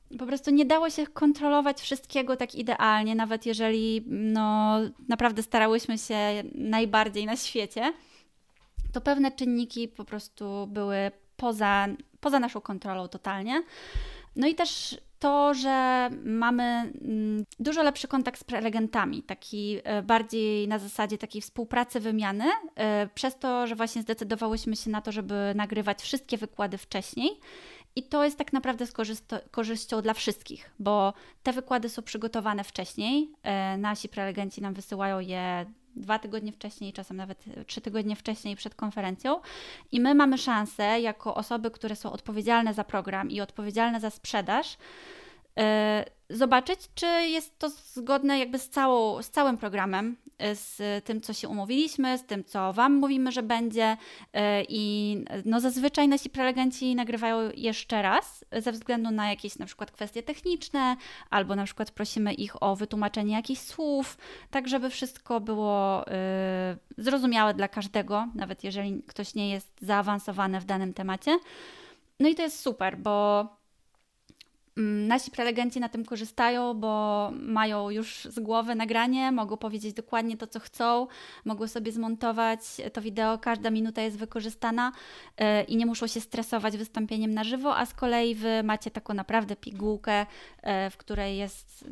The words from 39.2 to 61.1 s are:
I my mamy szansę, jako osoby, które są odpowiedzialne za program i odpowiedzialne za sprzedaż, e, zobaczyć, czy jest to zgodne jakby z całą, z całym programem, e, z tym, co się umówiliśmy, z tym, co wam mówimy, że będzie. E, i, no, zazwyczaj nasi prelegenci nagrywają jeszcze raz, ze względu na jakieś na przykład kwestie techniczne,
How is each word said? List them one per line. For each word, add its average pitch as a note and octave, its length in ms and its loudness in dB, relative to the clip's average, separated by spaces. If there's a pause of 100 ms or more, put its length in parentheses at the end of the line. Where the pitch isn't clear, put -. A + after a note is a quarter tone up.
I A#3+ 80 2
my C4 160 6
mamy C#4 220 8
szansę, G#3+ 640 2
jako A3 340 -2
osoby, A3+ 360 -2
które G#3+ 240 -6
są G#3 160 -8
odpowiedzialne A3 640 2
za G#3 100 -2
program F#3+ 460 -2
i G3+ 120 -4
odpowiedzialne A3 580 0
za A3 100 -2
sprzedaż, G#3 680 -2 (800)
e, G#3+ 460 4 (240)
zobaczyć, B3+ 500 4 (160)
czy - 100 -2
jest E4 540 2
to D4+ 100 -2
zgodne C#4 720 0
jakby B3+ 200 -2
z - 100 -8
całą, B3 520 4
z - 80 -10
całym C#4 280 4
programem, G3+ 600 -2 (200)
e, G#3 180 -2
z G#3 500 -4
tym, A3 160 -2
co A3 120 -8
się - 160 -6
umówiliśmy, B3+ 680 0
z B3+ 80 -8
tym, G3 180 -4
co F#3+ 300 -2
wam B3 200 8
mówimy, C4+ 380 4
że B3 120 -2
będzie. A3 540 2 (360)
E, G#3 360 2
i, G#3 480 0 (280)
no, A3+ 140 4
zazwyczaj C4 480 4
nasi C#4 220 4
prelegenci B3+ 640 0
nagrywają A3+ 600 0
jeszcze A3 460 -2
raz, G3+ 500 2
ze A3+ 200 -2
względu A3+ 400 -2
na G#3+ 180 0
jakieś G3+ 280 -6
na - 80 -8
przykład - 260 -12
kwestie A3 320 -8
techniczne, D4 720 0 (340)